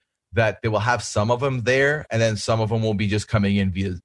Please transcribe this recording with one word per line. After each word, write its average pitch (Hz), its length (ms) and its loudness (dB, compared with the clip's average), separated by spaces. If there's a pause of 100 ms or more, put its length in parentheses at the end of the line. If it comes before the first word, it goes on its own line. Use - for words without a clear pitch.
(320)
that 107 320 0
they 113 60 -2
will 104 100 0
have 113 240 0
some 107 260 -2
of 123 120 0
them 131 220 -2
there, 139 460 2
and 113 120 0
then 110 160 2
some 113 240 0
of 104 80 0
them 113 140 0
will 110 100 0
be 101 140 0
just 104 200 -2
coming 101 300 2
in 98 140 2
via, 95 340 -4